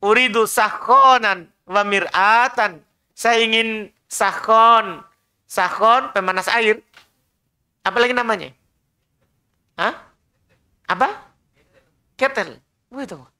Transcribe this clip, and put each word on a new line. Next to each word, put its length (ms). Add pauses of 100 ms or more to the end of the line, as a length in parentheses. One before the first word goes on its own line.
Uridu 400
sakhonan 1040 (160)
wa 160
mir'atan. 1040 (320)
Saya 240
ingin 480 (240)
sakhon. 880 (480)
Sakhon, 640
pemanas 400
air. 320 (960)
Apa 160
lagi 160
namanya? 400 (1300)
Hah? 240 (800)
Apa? 320 (1040)
Ketel. 400 (320)
Begitu. 240 (240)